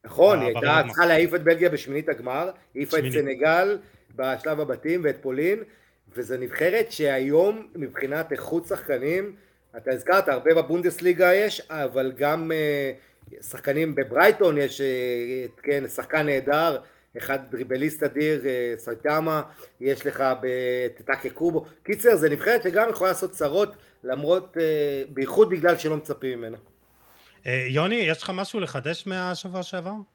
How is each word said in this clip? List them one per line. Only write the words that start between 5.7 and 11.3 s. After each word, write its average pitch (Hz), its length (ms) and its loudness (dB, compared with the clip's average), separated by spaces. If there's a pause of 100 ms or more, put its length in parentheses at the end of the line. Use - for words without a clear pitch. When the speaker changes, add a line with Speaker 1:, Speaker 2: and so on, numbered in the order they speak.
Speaker 1:
וזו 123 200 -6
נבחרת 180 560 -2
שהיום 151 840 2
מבחינת 147 580 -6
איכות 170 340 -4
שחקנים, 180 680 -4 (400)
אתה 117 160 -6
הזכרת, 180 360 2
הרבה 139 260 4
בבונדסליגה 170 800 4